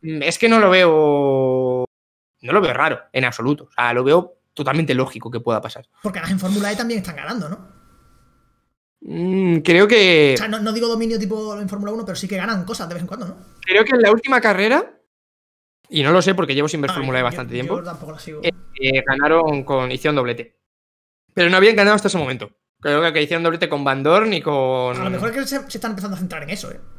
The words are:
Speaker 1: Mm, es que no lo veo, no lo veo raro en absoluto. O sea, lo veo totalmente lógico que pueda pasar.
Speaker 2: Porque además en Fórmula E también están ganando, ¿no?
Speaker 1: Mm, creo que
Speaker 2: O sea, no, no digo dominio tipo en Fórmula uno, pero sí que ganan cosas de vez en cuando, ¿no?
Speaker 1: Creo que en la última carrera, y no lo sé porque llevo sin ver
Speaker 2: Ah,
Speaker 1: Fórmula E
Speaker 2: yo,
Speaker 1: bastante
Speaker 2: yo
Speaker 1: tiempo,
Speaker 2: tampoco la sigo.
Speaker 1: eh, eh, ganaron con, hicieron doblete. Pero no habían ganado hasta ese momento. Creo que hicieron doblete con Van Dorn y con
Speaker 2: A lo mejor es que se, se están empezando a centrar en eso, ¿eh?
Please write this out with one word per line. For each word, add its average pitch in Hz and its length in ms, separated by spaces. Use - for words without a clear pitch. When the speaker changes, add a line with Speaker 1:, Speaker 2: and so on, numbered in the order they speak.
Speaker 1:
Mm, 160 200
es 165 140
que 233 100
no 226 120
lo 208 100
veo, 139 1160
no 123 120
lo 202 80
veo 147 120
raro 139 260
en 131 140
absoluto. 123 400
O - 60
sea, 120 220
lo 123 100
veo 170 320
totalmente 139 400
lógico 123 380
que 120 80
pueda 113 220
pasar. - 260
Speaker 2:
Porque 185 160
además 165 140
en 190 60
Fórmula 202 320
E 214 40
también 233 240
están 180 160
ganando, 151 340
¿no? - 340
Speaker 1:
Mm, 175 560
creo 175 300
que 180 480
Speaker 2:
O - 20
sea, 214 100
no, 214 120
no 208 120
digo 233 160
dominio 226 320
tipo 214 400
en 202 80
Fórmula 202 240
uno, 226 140
pero 185 100
sí 190 120
que 196 100
ganan 190 260
cosas 190 240
de 170 60
vez 170 80
en 180 60
cuando, 208 200
¿no? 185 100
Speaker 1:
Creo 190 180
que 220 120
en 240 60
la 208 100
última 240 280
carrera, 220 540
y 147 140
no 139 80
lo 180 100
sé 190 140
porque 151 200
llevo 143 140
sin 156 120
ver 139 100
Speaker 2:
Ah, - 20
Speaker 1:
Fórmula 131 260
E - 20
Speaker 2:
yo, 127 40
Speaker 1:
bastante 123 320
Speaker 2:
yo 123 60
Speaker 1:
tiempo, 175 200
Speaker 2:
tampoco 160 300
la 151 60
sigo. 151 240
Speaker 1:
eh, 165 80
eh, 131 260
ganaron 147 580
con, 131 280
hicieron 147 240
doblete. 120 420
Pero 175 160
no 185 80
habían 214 180
ganado 208 200
hasta 208 120
ese 190 100
momento. 127 340
Creo 151 320
que 156 100
hicieron 165 220
doblete 165 240
con 147 160
Van 139 200
Dorn 202 300
y 170 80
con 131 540
Speaker 2:
A 127 80
lo 190 60
mejor 185 200
es 226 60
que 269 120
se, 277 120
se - 80
están 220 140
empezando 196 240
a 175 40
centrar 175 240
en 143 80
eso, - 200
¿eh? - 80